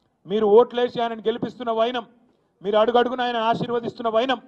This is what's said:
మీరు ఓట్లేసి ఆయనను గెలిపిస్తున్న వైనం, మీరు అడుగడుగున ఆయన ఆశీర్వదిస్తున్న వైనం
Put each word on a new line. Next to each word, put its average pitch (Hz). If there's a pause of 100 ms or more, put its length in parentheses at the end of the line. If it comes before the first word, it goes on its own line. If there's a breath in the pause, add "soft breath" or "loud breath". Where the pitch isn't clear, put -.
(260)
మీరు 214
ఓట్లేసి 240
ఆయనను 233
గెలిపిస్తున్న 233
వైనం, 226 (560)
మీరు 202
అడుగడుగున 240
ఆయన 240
ఆశీర్వదిస్తున్న 233
వైనం 233